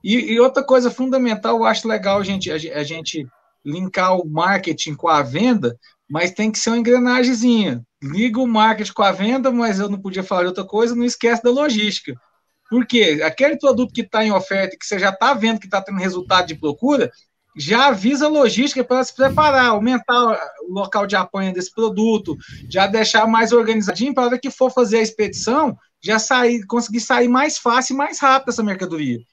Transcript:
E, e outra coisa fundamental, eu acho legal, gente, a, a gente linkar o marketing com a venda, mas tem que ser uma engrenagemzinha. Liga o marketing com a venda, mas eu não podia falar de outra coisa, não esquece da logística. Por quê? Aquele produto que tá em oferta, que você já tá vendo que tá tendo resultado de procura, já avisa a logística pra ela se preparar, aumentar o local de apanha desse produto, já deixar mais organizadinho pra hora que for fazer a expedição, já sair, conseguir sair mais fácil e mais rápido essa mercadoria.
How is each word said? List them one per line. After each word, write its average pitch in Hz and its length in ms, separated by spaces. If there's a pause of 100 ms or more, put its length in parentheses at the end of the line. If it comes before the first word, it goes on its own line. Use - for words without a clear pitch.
E, 214 300
e 233 80
outra 262 240
coisa 247 260
fundamental, 240 640
eu 226 80
acho 220 220
legal, 202 380
gente, 185 260
a, 156 40
a 156 280
gente 160 420 (400)
linkar 185 520
o 170 120
marketing 180 680
com 170 120
a 151 140
venda, 139 560 (320)
mas 175 220
tem 220 180
que 220 80
ser - 120
uma 233 80
engrenagemzinha. 240 1040 (200)
Liga 214 380
o 254 80
marketing 214 440
com 196 120
a 190 80
venda, 240 400
mas 226 260
eu 202 100
não 196 120
podia 190 240
falar 185 180
de 180 60
outra 190 160
coisa, 233 300
não 240 100
esquece 233 380
da 240 80
logística. 214 640 (540)
Por 233 160
quê? 175 380
Aquele 262 340
produto 254 380
que 240 80
tá 220 200
em 214 80
oferta, 190 480
que - 60
você 202 140
já 196 120
tá 240 220
vendo 226 260
que 190 100
tá 196 120
tendo 196 180
resultado 185 500
de 156 60
procura, 156 560 (460)
já 220 320
avisa 247 380
a - 20
logística 262 560
pra 254 120
ela 254 80
se - 120
preparar, 269 540
aumentar 240 680 (300)
o 180 40
local 196 340
de 196 100
apanha 190 340
desse 185 220
produto, 214 640 (340)
já 190 160
deixar 220 400
mais 226 260
organizadinho 220 600
pra 247 140
hora 247 120
que 262 120
for 254 200
fazer 226 280
a 220 40
expedição, 220 720 (240)
já 214 180
sair, 240 480
conseguir 233 340
sair 247 260
mais 269 300
fácil 254 380
e - 20
mais 294 240
rápido 269 300
essa 226 120
mercadoria. 165 560 (140)